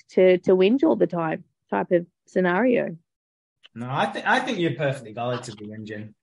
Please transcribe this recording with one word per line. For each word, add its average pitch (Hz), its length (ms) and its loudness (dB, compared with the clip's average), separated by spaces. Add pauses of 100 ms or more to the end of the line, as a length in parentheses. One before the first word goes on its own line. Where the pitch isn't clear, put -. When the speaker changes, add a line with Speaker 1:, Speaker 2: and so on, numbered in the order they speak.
(100)
Speaker 1:
to, 185 280 6
to 180 160 0
whinge 196 300 4
all 240 120 4
the 175 100 2
time" 165 380 -4 (260)
type 196 200 -2
of 175 160 2 (200)
scenario. 185 720 0 (760)
Speaker 2:
No, 120 160 -10
I 156 160 -2
think, 233 200 -8
I 240 140 2
think 254 180 -6
you're 160 160 0
perfectly 123 400 -6
valid 120 300 -6
to 107 120 -14
be 104 120 -16
whinging. 107 440 -14 (100)